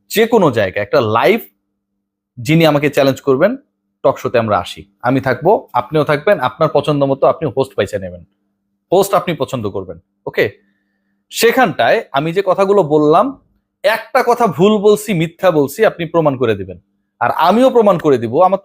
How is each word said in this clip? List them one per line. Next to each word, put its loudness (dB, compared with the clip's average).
যে 0
কোনো 2
জায়গায় -2
একটা 0
লাইভ 2
যিনি 2
আমাকে 0
চ্যালেঞ্জ 0
করবেন, 0
টক 0
শোতে -4
আমরা 0
আসি, -10
আমি 0
থাকবো, -2
আপনিও -2
থাকবেন, 0
আপনার -2
পছন্দ 0
মতো 0
আপনি 0
হোস্ট -2
পাইছে -4
নেবেন, -14
হোস্ট 2
আপনি -2
পছন্দ -6
করবেন, -10
ওকে? -6
সেখানটায় 0
আমি -4
যে 0
কথাগুলো 2
বললাম, 2
একটা -2
কথা 2
ভুল 2
বলছি, 0
মিথ্যা 0
বলছি, 0
আপনি -2
প্রমাণ 0
করে 0
দিবেন, -10
আর 0
আমিও 2
প্রমাণ 2
করে 2
দিব। -2
আমার 2